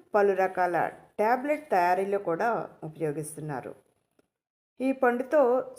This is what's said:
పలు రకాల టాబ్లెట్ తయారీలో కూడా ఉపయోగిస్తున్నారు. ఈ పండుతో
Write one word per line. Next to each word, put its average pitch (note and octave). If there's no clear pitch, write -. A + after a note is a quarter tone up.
పలు G3+
రకాల F3+
టాబ్లెట్ B3+
తయారీలో F#3+
కూడా G3
ఉపయోగిస్తున్నారు. D3+
ఈ C4
పండుతో B3+